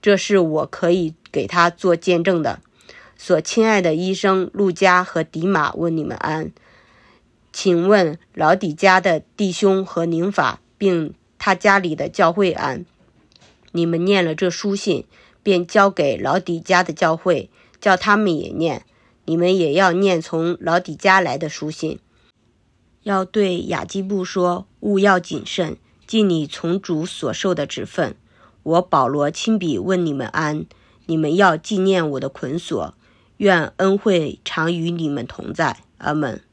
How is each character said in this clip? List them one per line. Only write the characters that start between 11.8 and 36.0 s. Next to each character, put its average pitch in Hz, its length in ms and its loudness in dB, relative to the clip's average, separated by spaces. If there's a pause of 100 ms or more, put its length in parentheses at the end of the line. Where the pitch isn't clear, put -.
的 147 140 -6
教 170 240 2
会 185 200 0
安。 135 340 -6 (840)
你 170 120 -2
们 165 200 0
念 190 200 2
了 160 100 -2
这 180 140 0
书 196 260 -4
信， 196 300 -2 (380)
便 180 240 2
交 202 240 4
给 143 260 -2
老 143 240 0
底 170 180 -6
嘉 180 240 2
的 175 100 -4
教 160 220 0
会， 165 360 -2 (280)
叫 196 180 2
他 208 200 2
们 196 180 2
也 - 140 -6
念。 160 360 -4 (420)
你 165 100 -2
们 180 200 2
也 156 180 2
要 185 180 4
念 185 280 2
从 165 380 -4
老 165 220 0
底 160 160 -12
嘉 190 240 4
来 139 160 -2
的 160 120 -6
书 151 220 -8
信。 156 300 -8 (1000)
要 196 220 -2
对 185 380 0
雅 - 220 -6
基 196 180 -8
布 190 220 -4
说， 180 420 -2 (140)
务 202 180 0
要 190 220 4
谨 156 240 -8
慎， - 320 -6 (300)
尽 214 220 2
你 160 180 0
从 170 340 -4
主 160 240 -4
所 151 280 -6
受 185 220 -2
的 147 120 -4
职 - 180 -10
分。 131 320 -6 (460)
我 165 200 2
保 139 240 2
罗 143 240 0
亲 220 280 -2
笔 156 200 -2
问 180 260 -2
你 156 80 -2
们 131 140 -6
安， 156 380 -4 (420)
你 165 100 -2
们 156 200 0
要 185 200 4
纪 196 200 -6
念 185 360 2
我 135 60 -4
的 135 120 -6
捆 139 280 -8
锁。 95 360 -6 (440)
愿 185 400 2
恩 190 180 2
惠 180 480 0
常 165 260 -2
与 170 200 -2
你 170 180 -4
们 131 180 -4
同 - 280 -12
在。 156 240 -2 (180)
阿 - 160 -6